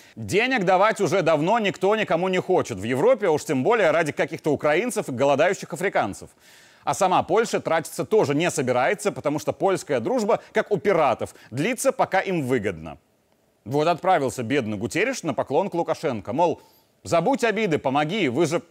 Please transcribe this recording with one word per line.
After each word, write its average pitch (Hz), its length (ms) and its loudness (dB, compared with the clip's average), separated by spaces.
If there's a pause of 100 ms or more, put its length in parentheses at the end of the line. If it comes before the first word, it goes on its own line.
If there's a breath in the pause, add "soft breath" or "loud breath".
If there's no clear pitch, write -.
(160 loud breath)
Денег 196 480 0
давать 190 380 2
уже 180 200 2
давно 165 380 2
никто 202 360 0
никому 185 340 0
не 185 100 0
хочет 139 400 0
в 95 40 -8
Европе, 196 440 2
а 165 40 4
уж 147 120 0
тем 135 180 0
более 185 300 2
ради 151 220 0
каких-то 165 380 -2
украинцев 175 580 0
и - 20 -6
голодающих 143 640 2
африканцев. 156 560 -4 (560 loud breath)
А 143 80 -2
сама 180 300 2
Польша 208 360 0
тратиться 160 460 -4
тоже 175 280 2
не 160 160 0
собирается, 143 640 0
потому 143 260 -2
что 143 140 -4
польская 156 480 0
дружба, 208 400 0 (140 loud breath)
как 214 180 -2
у 208 60 2
пиратов, 151 580 0 (160 loud breath)
длится, 220 400 0
пока 190 300 0
им 180 220 -2
выгодно. 95 540 -2 (680)
Вот 143 220 0
отправился 165 540 0
бедный 110 360 -2
Гутерриш 180 460 -4
на 143 120 -4
поклон 156 340 -2
к - 60 -6
Лукашенко, 147 580 -4
мол, 156 280 0 (420 soft breath)
«Забудь 170 400 0
обиды, 214 340 0
помоги, 151 520 0
вы 135 180 0
же 160 240 -2